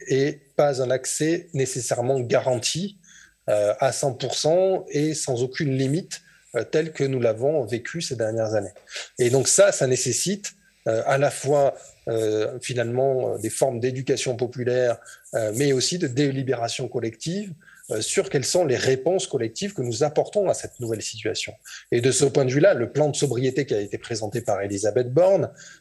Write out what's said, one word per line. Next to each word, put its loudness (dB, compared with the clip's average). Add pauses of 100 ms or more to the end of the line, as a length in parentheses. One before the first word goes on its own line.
est 0 (160)
pas 2
un 0
accès -2
nécessairement 0
garanti, 0 (500)
euh, 2
à 2
cent -2
pour -6
cent 2
et 0
sans -2
aucune -2
limite, -2 (340)
euh, 0
tel -2
que -2
nous 0
l'avons 2
vécu -6
ces -6
dernières -2
années. -2 (480)
Et 4
donc 4
ça, 6
ça 2
nécessite, -2 (340)
euh, 2
à 2
la 2
fois, 2 (320)
euh, 0
finalement, 0
euh, -6
des -4
formes 0
d'éducation -2
populaire, -2 (360)
euh, -2
mais 2
aussi 0
de -2
délibération -2
collective, -6 (400)
euh, -2
sur -2
quelles 0
sont 2
les 2
réponses 0
collectives -4
que -4
nous -4
apportons 2
à 2
cette -10
nouvelle -4
situation. -6 (400)
Et 4
de 4
ce 4
point 4
de 0
vue-là, 6
le -2
plan 2
de -4
sobriété 0
qui -2
a 2
été -6
présenté -6
par 0
Elisabeth 0
Borne, 4 (280)